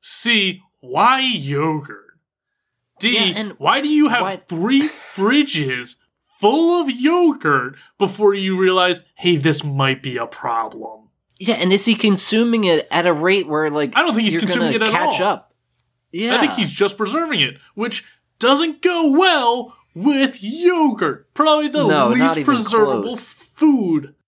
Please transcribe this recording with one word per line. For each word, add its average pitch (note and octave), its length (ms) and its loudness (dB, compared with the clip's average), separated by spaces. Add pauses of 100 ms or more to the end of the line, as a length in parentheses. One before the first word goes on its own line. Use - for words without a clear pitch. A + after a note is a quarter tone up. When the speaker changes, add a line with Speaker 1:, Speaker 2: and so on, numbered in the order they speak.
Speaker 1:
C, G3+ 600 -2 (180)
why G3 400 0
yogurt? D3+ 840 -4 (960)
D, A#3+ 160 -2
Speaker 2:
Yeah, G3+ 220 0
and G#3 220 -6
Speaker 1:
why G#3 220 0
do D4 60 -4
you D4+ 220 4
have A#3+ 120 0
Speaker 2:
why F#3+ 160 -4
Speaker 1:
three A#3 500 0
fridges F3 1080 -2 (440)
full E4 420 2
of C#4+ 80 -4
yogurt B3 880 0 (220)
before G3+ 360 2
you F#3+ 240 -2
realize, F#3 460 2 (120)
"Hey, F3 200 2
this D3+ 280 0
might C#3 400 0
be B2 140 -8
a A#2 80 -6
problem"? A2+ 840 -8 (300)
Speaker 2:
Yeah, G3 160 -2
and F3+ 160 0
is G3+ 140 2
he A3+ 100 2
consuming A3 680 0
it E3 260 2
at E3+ 160 0
a F3 60 2
rate F3 340 0
where, D3+ 220 -2
like, D3 260 -4
Speaker 1:
I E3+ 60 2
don't E4 120 0
think A3+ 120 0
he's G3+ 80 0
Speaker 2:
you're E3+ 80 0
Speaker 1:
consuming A3+ 320 0
Speaker 2:
gonna A3 120 0
Speaker 1:
it - 20 0
at G#3+ 60 -2
Speaker 2:
catch F3 280 -2
Speaker 1:
all. F#3 60 0
Speaker 2:
up? - 260 -6 (580)
Yeah. G#3+ 240 -2
Speaker 1:
I B3 40 0
think C#4+ 140 0
he's - 180 -4
just G3 260 -2
preserving C4+ 440 -4
it, C3 160 -4 (180)
which A3+ 280 -6 (360)
doesn't C#4+ 420 0
go E4+ 300 2
well C4+ 640 0 (180)
with C4+ 500 0
yogurt. C#4+ 920 0
Probably D4+ 340 0
the D4+ 120 -2
Speaker 2:
No, C4 80 2
not D3 240 2
Speaker 1:
least B3 260 2
Speaker 2:
even C#3+ 80 -2
Speaker 1:
preservable A3 580 0
Speaker 2:
close. A#3 300 -8 (200)
Speaker 1:
food. F#3 640 0 (120)